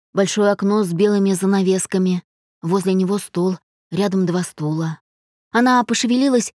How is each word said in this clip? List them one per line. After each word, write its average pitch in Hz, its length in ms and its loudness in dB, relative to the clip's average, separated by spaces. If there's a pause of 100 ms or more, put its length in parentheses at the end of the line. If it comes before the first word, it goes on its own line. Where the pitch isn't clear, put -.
(120)
Большое 202 380 0
окно 202 320 0
с 175 100 -4
белыми 196 420 2
занавесками. 190 920 0 (360)
Возле 185 320 -2
него 190 260 0
стол, 185 400 -4 (340)
рядом 190 340 0
два 175 160 -2
стула. 156 560 -6 (540)
Она 247 320 2
пошевелилась 247 720 0